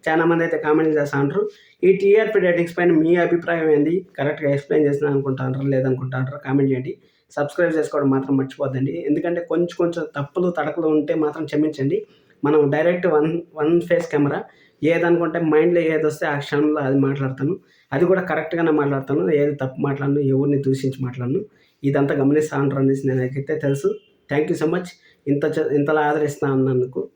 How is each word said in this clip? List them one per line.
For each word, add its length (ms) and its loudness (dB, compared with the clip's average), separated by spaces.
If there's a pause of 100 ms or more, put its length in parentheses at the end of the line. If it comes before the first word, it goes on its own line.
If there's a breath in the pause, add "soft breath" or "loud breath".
చాలా 260 0
మంది 140 2
అయితే 200 -2
కామెంట్లు 320 2
చేస్తా 260 -2
ఉంటారు. 200 0 (400 loud breath)
ఈ 80 6 (100)
టీఆర్పీ 440 4
రేటింగ్స్ 320 0
పైన 220 4
మీ 120 2 (140)
అభిప్రాయం 500 0
ఏంది? 200 2 (240)
కరెక్ట్గా 360 -2
ఎక్స్‌ప్లెయిన్ 320 0
చేస్తున్నాను 300 0
అనుకుంటా 320 -2
ఉంటారు, 260 -4
లేదనుకుంటా 460 -2
ఉంటారు, 240 -6
కామెంట్ 280 0
చేయండి. 200 -4 (400 soft breath)
సబ్స్క్రైబ్ 440 -2
చేసుకోవడం 380 0
మాత్రం 260 -2
మర్చిపోద్దండి, 540 -4 (140)
ఎందుకంటే 420 -2
కొంచెం 320 -2
కొంచెం 220 -2 (120)
తప్పులు 420 -2
తడకలు 380 -2
ఉంటే 280 0
మాత్రం 260 -4
క్షమించండి. 500 -2 (420 soft breath)
మనం 180 4 (140)
డైరెక్ట్ 400 0
వన్, 160 2 (300)
వన్ 120 2 (160)
ఫేస్ 240 0
కెమెరా, 280 0 (420 soft breath)
ఏదనుకుంటే 580 2 (120)
మైండ్లో 280 6 (140)
ఏది 140 2
వస్తే 180 -4
ఆ 180 0
క్షణంలో 440 2
అది 180 2
మాట్లాడతాను, 500 -2 (360 soft breath)
అది 180 2
కూడా 220 4
కరెక్ట్గానే 480 0
మాట్లాడతాను, 440 0 (160)
ఏది 220 0
తప్పు 260 -6
మాట్లాడను, 340 0 (120)
ఎవరిని 280 2
దూషించి 440 -2
మాట్లాడను. 360 -4 (400 soft breath)
ఇదంతా 320 0
గమనిస్తా 460 0
ఉంటారు 220 0
అనేసి 260 0
నేనైతే 540 -4
తెలుసు. 260 -2 (420)
Thank 180 0
you 80 -2
so 120 -2
much 200 -4 (380 soft breath)
ఇంత 200 0
చ-, 320 -2
ఇంతలా 300 0
ఆదరిస్తా 440 -2
ఉన్నందుకు. 500 -2 (140)